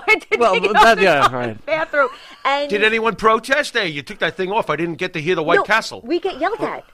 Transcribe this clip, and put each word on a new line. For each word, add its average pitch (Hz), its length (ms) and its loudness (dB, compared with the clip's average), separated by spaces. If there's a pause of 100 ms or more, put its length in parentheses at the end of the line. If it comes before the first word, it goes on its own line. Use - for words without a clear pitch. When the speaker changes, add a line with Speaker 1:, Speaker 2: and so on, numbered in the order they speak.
Speaker 1:
I 440 80 4
did - 240 -2
Speaker 2:
Well, 220 140 4
Speaker 1:
take 190 100 0
it - 100 0
Speaker 2:
that, 415 200 6
Speaker 1:
off 214 40 0
to 214 60 0
Speaker 2:
yeah, 156 200 4
Speaker 1:
go - 40 6
to 131 80 -6
Speaker 2:
right. 117 220 -6
Speaker 1:
the - 60 -20
bathroom. 302 460 -2 (360)
And 285 240 -2
Speaker 3:
Did 208 160 2
anyone 220 320 0
protest? 226 560 0
"Hey, 208 160 -2
you 143 120 -8
took - 180 -14
that 165 180 -2
thing 185 160 -4
off. 214 160 -2
I 151 80 -2
didn't 170 180 -4
get 180 160 -6
to 175 100 -8
hear 180 140 0
the 165 80 0
White 170 140 4
Speaker 1:
No, 403 60 2
Speaker 3:
Castle." 208 420 -2
Speaker 1:
we 330 160 -4
get 330 180 -6
yelled 381 220 -4
at. 190 320 -8